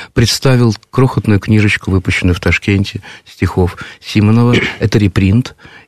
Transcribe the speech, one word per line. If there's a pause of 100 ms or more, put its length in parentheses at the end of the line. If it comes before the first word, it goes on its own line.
(140)
представил (160)
крохотную
книжечку,
выпущенную
в
Ташкенте, (240)
стихов (240)
Симонова. (120)
<clears throat>
Это
репринт, (320)